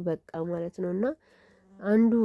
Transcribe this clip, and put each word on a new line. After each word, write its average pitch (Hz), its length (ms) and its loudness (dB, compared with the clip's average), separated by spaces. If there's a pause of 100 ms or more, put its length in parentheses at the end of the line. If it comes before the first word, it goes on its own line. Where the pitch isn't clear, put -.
በቃ 160 260 -6 (140)
ማለት 170 340 -6
ነው። 180 120 -4
እና 190 140 -2 (760)
አንዱ 220 340 4 (120)